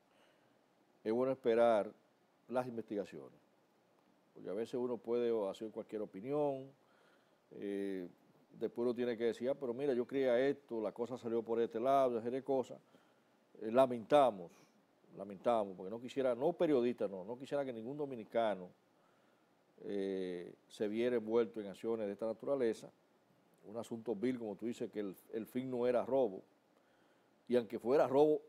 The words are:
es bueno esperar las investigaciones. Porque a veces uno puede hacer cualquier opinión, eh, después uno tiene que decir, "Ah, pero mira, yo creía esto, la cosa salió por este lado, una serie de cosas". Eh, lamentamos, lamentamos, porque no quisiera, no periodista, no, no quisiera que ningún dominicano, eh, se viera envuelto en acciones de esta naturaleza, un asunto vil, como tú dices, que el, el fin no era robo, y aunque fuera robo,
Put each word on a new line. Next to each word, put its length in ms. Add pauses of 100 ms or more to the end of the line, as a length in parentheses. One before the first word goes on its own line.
(1040)
es 100
bueno 180
esperar 600 (580)
las 180
investigaciones. 720 (960)
Porque 140
a 40
veces 220
uno 220
puede 340 (180)
hacer 220
cualquier 320
opinión, 640 (840)
eh, 540 (520)
después 260
uno 80
tiene 240
que 60
decir, 260
"Ah, 60
pero 180
mira, 200
yo 120
creía 320 (100)
esto, 340
la 100
cosa 260
salió 240
por 200
este 180
lado, 320
una 100
serie 200
de 40
cosas". 320 (840)
Eh, 100
lamentamos, 800 (640)
lamentamos, 580
porque 140
no 120
quisiera, 340
no 180
periodista, 540
no, 160
no 160
quisiera 260
que 80
ningún 240
dominicano, 720 (1160)
eh, 680 (140)
se 200
viera 300
envuelto 440
en 60
acciones 400
de 60
esta 120
naturaleza, 640 (760)
un 120
asunto 380
vil, 220
como 180
tú 100
dices, 260
que 80
el, 160 (180)
el 120
fin 260
no 160
era 180
robo, 380 (1040)
y 80
aunque 240
fuera 280
robo, 420